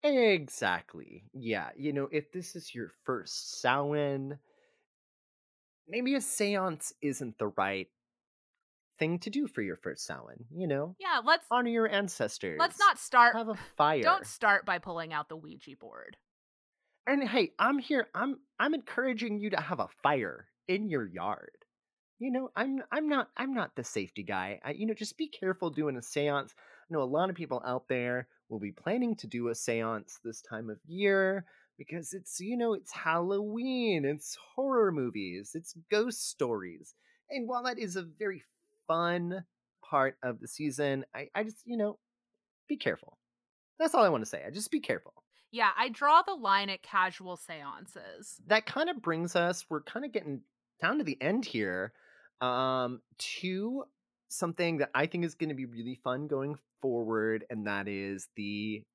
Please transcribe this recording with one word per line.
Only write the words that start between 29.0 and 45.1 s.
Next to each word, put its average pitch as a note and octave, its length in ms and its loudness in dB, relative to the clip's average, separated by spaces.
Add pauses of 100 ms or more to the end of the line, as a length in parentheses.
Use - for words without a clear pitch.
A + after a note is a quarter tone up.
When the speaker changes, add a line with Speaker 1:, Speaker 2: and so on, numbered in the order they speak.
Speaker 1:
to - 100 -14
do A#2+ 220 -2
a A2+ 80 0
seance A2+ 680 -2
this A2+ 200 -10
time A2+ 280 -10
of G#2 160 -10
year F#3+ 600 2 (300)
because D#3 360 -10
it's, - 260 -10
you G#3 180 -4
know, A#3 180 2
it's - 180 -8
Halloween, G#3 1120 0
it's D3 340 -2 (160)
horror B3+ 380 4
movies, G2+ 600 -2
it's E3 200 -8 (160)
ghost G#3+ 380 2
stories. G2+ 680 -4 (360)
And B3 180 -4
while B3 160 -2
that B3 160 -4
is F#3 160 -4
a F#3+ 80 -4
very E3+ 400 -6 (420)
fun F3 580 0 (400)
part C3+ 380 2
of B2 160 -2
the - 80 -14
season, C#3 680 -2
I, C#3 220 -10
I G3+ 80 0
just, A3 240 -8
you A#3+ 100 -4
know, G#3 220 0 (680)
be D4 80 0
careful. - 420 -4 (600)
That's D#4+ 160 2
all A#3 100 10
I F#3+ 60 8
wanna A#2 160 2
say. C#2+ 200 -8
I G#2 40 -8
just G3 200 -6
be D#4 100 0
careful. - 440 -4 (280)